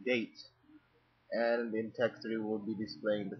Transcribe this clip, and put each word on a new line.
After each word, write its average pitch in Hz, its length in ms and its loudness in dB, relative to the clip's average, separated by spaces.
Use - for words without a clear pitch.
date, 120 320 2
and 117 440 2
in 110 220 -2
text 117 260 0
three, 113 140 -2
we'll 107 220 0
be 104 160 -4
displaying 104 560 -2
the 98 100 -6